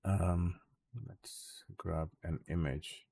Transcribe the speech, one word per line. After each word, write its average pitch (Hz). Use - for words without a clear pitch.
um, 87
let's -
grab 80
an 80
image 78